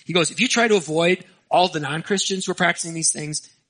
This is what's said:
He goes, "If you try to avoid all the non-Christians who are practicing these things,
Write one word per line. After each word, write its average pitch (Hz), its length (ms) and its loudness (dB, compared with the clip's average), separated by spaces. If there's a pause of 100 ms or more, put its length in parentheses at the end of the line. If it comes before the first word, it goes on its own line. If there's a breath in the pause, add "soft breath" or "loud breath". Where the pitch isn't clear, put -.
He 160 80 -8
goes, 170 180 2
"If 156 100 -4
you 247 80 2
try 233 200 2
to 214 80 4
avoid 170 480 0 (260 soft breath)
all 180 180 4
the 160 120 -4
non-Christians 185 640 -4
who 180 60 -2
are - 20 -4
practicing 175 400 -2
these 160 180 0
things, 151 360 -8 (220 loud breath)